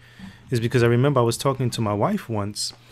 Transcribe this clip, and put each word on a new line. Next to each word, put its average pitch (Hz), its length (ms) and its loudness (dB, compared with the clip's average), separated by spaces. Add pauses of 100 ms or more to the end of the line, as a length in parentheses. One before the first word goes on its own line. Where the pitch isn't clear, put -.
(520)
is 123 80 0
because 120 240 2
I 117 40 6
remember 127 340 4
I - 20 4
was 117 140 0
talking 131 340 -2
to - 100 -6
my 104 120 0
wife 156 360 -2
once, 104 440 -6 (180)